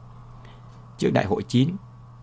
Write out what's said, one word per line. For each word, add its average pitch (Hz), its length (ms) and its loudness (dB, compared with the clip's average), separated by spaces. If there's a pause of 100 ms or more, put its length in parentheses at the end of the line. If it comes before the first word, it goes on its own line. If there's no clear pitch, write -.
(1000)
Trước 65 120 4
Đại - 140 6
hội 101 180 2
chín 143 340 4 (460)